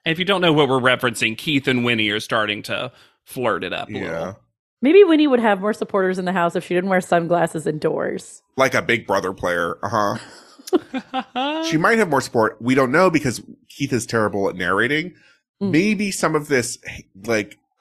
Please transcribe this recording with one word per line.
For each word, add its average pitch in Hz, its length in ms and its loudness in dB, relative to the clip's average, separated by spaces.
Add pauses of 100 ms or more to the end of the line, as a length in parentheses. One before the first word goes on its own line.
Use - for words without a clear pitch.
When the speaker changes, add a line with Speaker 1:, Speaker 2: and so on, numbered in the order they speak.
Speaker 1:
And 165 80 -2
if 160 60 -2
you 185 60 -2
don't 190 160 0
know 170 120 4
what 147 160 4
we're 131 120 2
referencing, 120 580 0
Keith 143 300 -2
and 123 160 2
Winnie 113 240 0
are 104 120 -2
starting 104 440 -4
to 120 260 -6 (340)
flirt 107 380 -4
it 90 100 -6
up - 160 -8
a 107 40 -12
Speaker 2:
Yeah. 104 80 -8
Speaker 1:
little. 87 380 -8 (420)
Speaker 3:
Maybe 359 240 8
Winnie 311 240 4
would 254 120 4
have 208 200 2
more 214 140 -2
supporters 185 440 -2
in 185 60 -6
the 180 80 -2
house 170 240 0
if 170 80 -4
she 180 100 -6
didn't 185 160 0
wear 185 100 4
sunglasses 170 680 0
indoors. - 760 -4 (140)
Speaker 2:
Like 131 180 2
a 110 80 2
Big 117 240 -2
Brother 98 260 0
player. 87 520 -2
Uh-huh. 104 340 0 (540)
Speaker 1:
<laughs> 277 1000 -6
Speaker 2:
She 226 60 -2
might 208 220 2
have 202 100 0
more 135 120 0
support. 110 400 0
We 123 140 0
don't 131 160 2
know 180 200 4
because 135 320 -2 (260)
Keith - 240 -6
is 117 140 -2
terrible 104 420 0
at 85 80 -4
narrating. 117 580 0 (480)
Speaker 3:
Mm. 196 80 -2
Speaker 2:
Maybe 196 400 2
some 160 240 -2
of 151 140 -2
this, 127 300 0 (480)
like, 107 320 -2 (220)